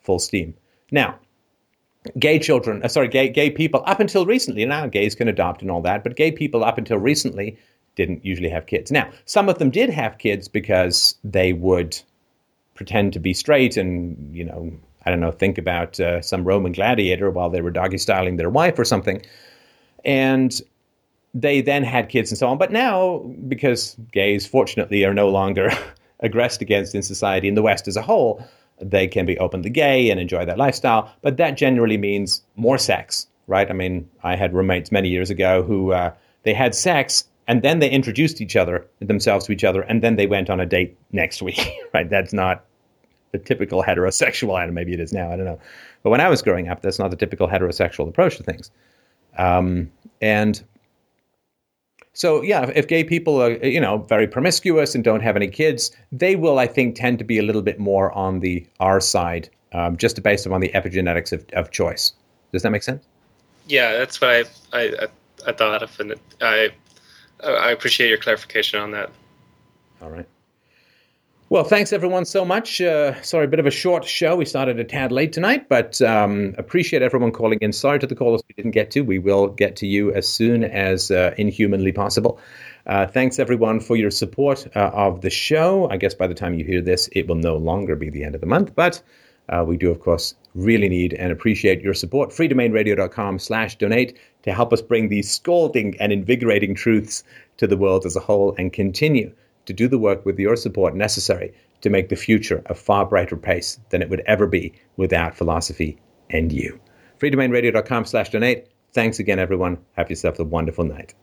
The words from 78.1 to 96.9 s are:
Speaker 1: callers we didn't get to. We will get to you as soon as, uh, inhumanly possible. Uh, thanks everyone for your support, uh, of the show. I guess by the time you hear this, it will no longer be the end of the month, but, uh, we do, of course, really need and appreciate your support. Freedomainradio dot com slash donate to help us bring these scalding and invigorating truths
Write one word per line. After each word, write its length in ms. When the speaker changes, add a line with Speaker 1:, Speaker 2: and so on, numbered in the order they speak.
Speaker 1:
callers 340
we 60
didn't 160
get 220
to. 100
We 160
will 300
get 280
to 100
you 280
as 120
soon 380
as, 460
uh, 260
inhumanly 560
possible. 480
Uh, 200
thanks 320
everyone 420
for 160
your 140
support, 640
uh, 200
of 260
the 80
show. 600
I 80
guess 160
by 120
the 60
time 220
you 100
hear 160
this, 320
it 160
will 60
no 240
longer 380
be 120
the 160
end 100
of 60
the 60
month, 280
but, 280
uh, 180
we 80
do, 140
of 100
course, 340
really 340
need 240
and 180
appreciate 520
your 100
support. 380
Freedomainradio 640
dot 160
com 260
slash 380
donate 400
to 100
help 180
us 80
bring 300
these 200
scalding 720
and 140
invigorating 600
truths 480